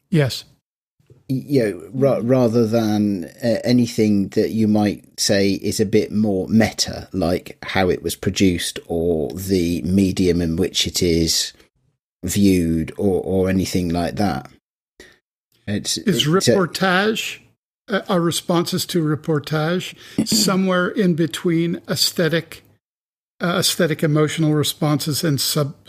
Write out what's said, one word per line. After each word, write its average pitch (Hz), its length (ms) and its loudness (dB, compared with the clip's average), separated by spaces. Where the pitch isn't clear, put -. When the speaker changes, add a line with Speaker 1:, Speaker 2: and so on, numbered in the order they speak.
Speaker 1:
Yes. 147 360 0
Speaker 2:
Y-, 131 180 -4
you 131 160 2
know, 87 300 -4
ra-, 131 300 2
rather 120 440 4
than, 104 580 0
uh, 113 200 2
anything 110 680 2
that 92 220 0
you 110 160 2
might 104 520 0
say 101 340 2
is - 260 -4
a 110 60 2
bit 104 260 2
more 101 360 0
meta, - 640 0
like 90 520 -2
how 95 260 0
it 80 140 0
was 80 120 -4
produced 92 720 0
or 82 460 -2
the 90 480 -2
medium 92 600 2
in 82 140 -2
which - 320 -2
it - 160 -4
is 82 480 2
viewed 90 720 2
or, 95 260 0
or 92 260 0
anything 92 400 0
like 85 260 -2
that. 80 340 -4
It's, - 300 -4
Speaker 1:
Is 165 300 0
Speaker 2:
it's 175 200 2
a 240 80 6
Speaker 1:
reportage, 190 840 0
uh, 190 200 -2
our 185 120 2
responses 170 640 -2
to 175 160 -2
reportage 156 920 -2
Speaker 2:
<clears throat> - 160 -2
Speaker 1:
somewhere 190 600 0
in 180 260 0
between 165 760 -2
aesthetic, 165 760 -2
uh, 180 180 -2
aesthetic 156 440 0
emotional 151 500 2
responses 151 720 0
and 147 160 0
sub-, 151 360 -2